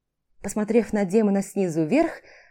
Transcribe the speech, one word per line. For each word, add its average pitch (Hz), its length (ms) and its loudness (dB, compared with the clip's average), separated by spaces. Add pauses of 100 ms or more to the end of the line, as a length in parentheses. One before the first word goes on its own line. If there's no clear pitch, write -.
(420)
Посмотрев 214 500 0
на 208 120 0
демона 196 380 2
снизу 180 420 -2
вверх, 277 360 0 (300)